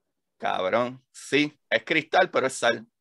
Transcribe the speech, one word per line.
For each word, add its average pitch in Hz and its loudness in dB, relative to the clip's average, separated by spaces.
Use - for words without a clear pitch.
Cabrón, 101 -2
sí, 147 -2
es 113 0
cristal, 170 0
pero 123 0
es 131 -6
sal. 113 0